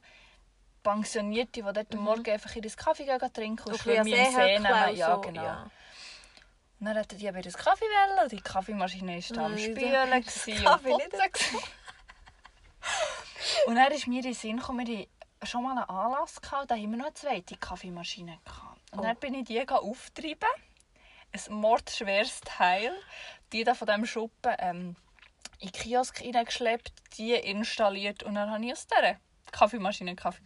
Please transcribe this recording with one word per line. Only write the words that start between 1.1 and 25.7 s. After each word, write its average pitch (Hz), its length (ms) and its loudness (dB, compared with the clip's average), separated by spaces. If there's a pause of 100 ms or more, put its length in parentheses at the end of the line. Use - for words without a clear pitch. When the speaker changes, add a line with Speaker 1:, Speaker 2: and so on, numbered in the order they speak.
Speaker 1:
die 233 100 -8
dort 202 160 -4 (160)
am 214 60 -4
Speaker 2:
Mhm. 208 40 -2
Speaker 1:
Morgen 226 280 2
einfach 214 240 -4
ihren 214 200 -8
Kaffee 311 300 0
gehen 262 280 0
trinken 220 360 -6
und 208 40 -4
Speaker 2:
Und 226 140 -4
ein 220 160 6
bisschen - 20 2
Speaker 1:
schwimmen - 20 -2
im 240 120 4
Speaker 2:
an 254 60 8
See 262 100 4
Speaker 1:
See 254 60 8
Speaker 2:
höckeln 202 220 6
Speaker 1:
nehmen. 202 260 6
Speaker 2:
und - 80 -2
Speaker 1:
Ja, 170 180 4
Speaker 2:
so, 196 60 -2
Speaker 1:
genau. 170 220 -8
Speaker 2:
ja. - 200 -6 (1160)
Speaker 1:
Und 202 80 -8
dann 214 100 -2
hätten 208 200 -6
die 202 120 -6
aber 185 120 -8
das 180 160 -10
Kaffee - 280 4
wollen 392 380 4
und 262 100 0
die 196 80 -8
Kaffeemaschine 185 760 -4
ist 233 180 -8
da 214 100 -2
am 214 100 -2
Speaker 2:
Nein, 214 60 -4
Speaker 1:
Spülen 254 640 2
Speaker 2:
das - 0 - (180)
Speaker 1:
gsi 226 120 -6
Speaker 2:
Kaffee 269 360 6
Speaker 1:
und 285 60 6
Speaker 2:
nicht. 320 140 0
Speaker 1:
Putzen 392 200 0
gsi. - 260 -2 (2000)
Und 233 80 2
dann 262 180 8
ist 262 140 -4
mir 247 100 -2
in 247 60 -4
den 254 100 -4
Sinn 220 240 -6
gekommen, 247 280 -6
wir 233 140 -6
hatten - 100 -12 (380)
schon 247 160 -4
mal 262 140 -2
einen 214 120 -4
Anlass 240 520 -2
gehabt, 269 300 -4
da 233 40 2
haben 208 160 -6
wir 233 60 -4
noch 269 80 -6
eine 302 80 -6
zweite 202 440 -6
Kaffeemaschine 175 840 -12
gehabt. - 360 -18 (120)
Und 196 80 -10
Speaker 2:
Oh. 220 40 -4
Speaker 1:
dann 226 140 0
bin 262 180 -6
ich 262 100 -6
die 233 240 -2
auftreiben. 277 800 -2 (840)
Ein - 220 -12
mordschweres 214 880 2
Teil. 196 520 2 (600)
Die 226 100 0
da 240 100 4
von 226 140 -4
diesem 214 180 2
Schuppen, 226 540 -2
ähm, 175 360 -4 (640)
in 190 100 -12
den - 120 -10